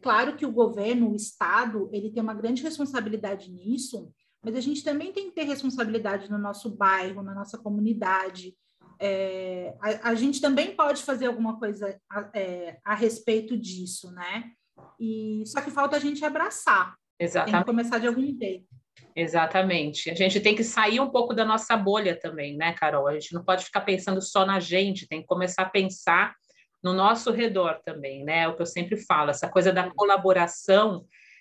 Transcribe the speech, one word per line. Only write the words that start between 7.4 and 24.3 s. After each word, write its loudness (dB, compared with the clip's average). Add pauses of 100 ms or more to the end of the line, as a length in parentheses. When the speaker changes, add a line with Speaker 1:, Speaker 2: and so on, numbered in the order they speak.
Speaker 1:
comunidade. -2 (440)
É, -4
a, -2
a 2
gente 0
também 2
pode 2
fazer -2
alguma -2
coisa -6 (140)
a, -8
é, -6
a 0
respeito 0
disso, -10
né? -10 (480)
E, -4
só -4
que -8
falta 2
a 0
gente -2
abraçar. 0 (240)
Speaker 2:
Exatamente. 0
Speaker 1:
Tem 4
que -2
começar 0
de 0
algum 0
jeito. -4 (500)
Speaker 2:
Exatamente. 0
A -4
gente 2
tem 6
que 0
sair 2
um 2
pouco 2
da 2
nossa 2
bolha 2
também, -8
né, 0
Carol? 0
A 2
gente -6
não -6
pode 2
ficar -2
pensando 0
só 2